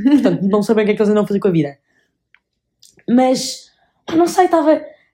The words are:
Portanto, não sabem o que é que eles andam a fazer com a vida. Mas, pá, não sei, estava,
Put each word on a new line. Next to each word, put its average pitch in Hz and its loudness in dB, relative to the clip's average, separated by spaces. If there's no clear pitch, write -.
Portanto, 214 2
não 202 0
sabem 214 0
o - -2
que 202 0
é 208 -2
que 214 -2
eles 208 0
andam 208 2
a 202 -6
fazer 202 -2
com 202 -2
a 190 0
vida. 143 -2
Mas, 254 -2
pá, 330 -6
não 339 2
sei, 359 0
estava, 311 2